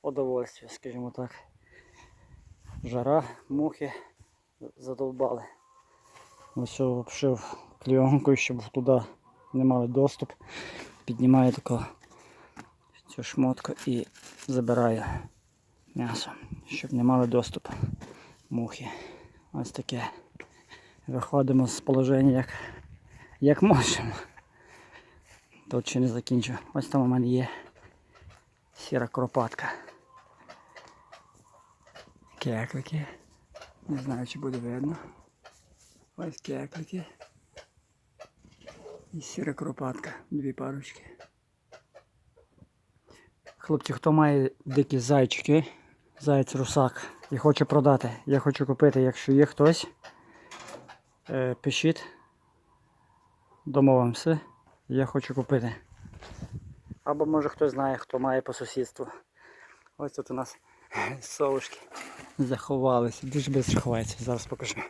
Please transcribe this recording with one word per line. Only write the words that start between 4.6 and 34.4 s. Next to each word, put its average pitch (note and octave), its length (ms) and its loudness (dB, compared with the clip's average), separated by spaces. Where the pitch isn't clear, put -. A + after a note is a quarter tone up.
задовбали. B2+ 680 -4
Ось B2 260 -6
обшив B2+ 760 -2
клеєнкою, C3 520 6
щоб A#2 320 -4
туди B2+ 340 2
не C3 120 2
мали B2+ 240 4
доступ. C3+ 440 0
Піднімаю B2+ 480 6
таку A#2 320 -4
цю - 140 -12
шмотку B2+ 500 -2
і A#2+ 200 -2
забираю A#2+ 580 2
м'ясо, A#2 360 -6
щоб - 260 -10
не B2 120 0
мали B2+ 220 6
доступ A#2+ 420 -2
мухи. A#2 380 -6
Ось C3+ 180 -8
таке. - 400 -8
Виходимо C3 600 2
з - 140 -6
положення, C3+ 520 4
як, C3 160 0
як C#3+ 220 6
можемо. B2 500 4
Тут B2 180 -4
ще C3 120 -2
не B2+ 80 4
закінчу. A#2+ 460 -2
Ось C#3 140 -4
там C#3 140 2
у B2+ 40 2
мене B2+ 200 2
є B2+ 220 2
сіра B2 320 -4
куропатка. - 680 -2
Кеклики. C3 680 -4
Не C#3+ 100 -4
знаю, B2+ 280 -6
чи C#3 120 -12
буде C3+ 200 -6